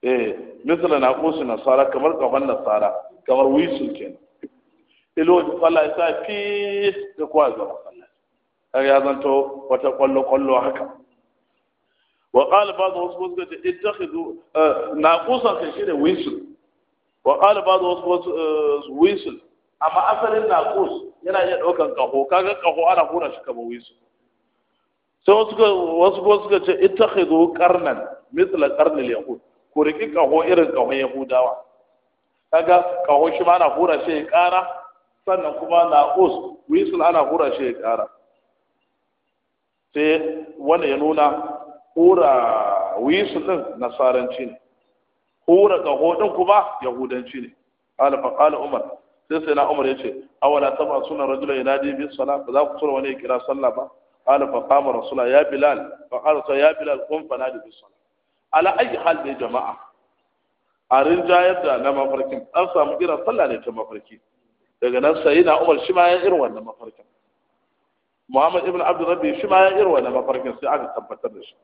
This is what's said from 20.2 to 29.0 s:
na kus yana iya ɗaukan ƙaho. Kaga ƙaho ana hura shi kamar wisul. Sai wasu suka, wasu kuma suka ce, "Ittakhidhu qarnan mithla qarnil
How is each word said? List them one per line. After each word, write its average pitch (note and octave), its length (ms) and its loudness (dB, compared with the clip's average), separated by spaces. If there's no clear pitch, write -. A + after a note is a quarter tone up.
na E3 260 0
kus F#3+ 180 0
yana F3+ 240 0
iya F3+ 160 -2
ɗaukan F3 320 -2
ƙaho. C3+ 340 -2
Kaga F#3+ 320 0
ƙaho E3 300 2
ana F3 160 4
hura D#3+ 260 -6
shi - 140 -16
kamar A#2+ 180 -10
wisul. A#2 320 -14
Sai F#3+ 80 4
wasu G#3+ 160 0
suka, G#3+ 220 2
wasu F3+ 500 0
kuma G#3 200 2
suka G3+ 220 0
ce, - 80 0
"Ittakhidhu E3+ 680 2
qarnan E3+ 440 0
mithla D#3+ 440 0
qarnil D3+ 340 0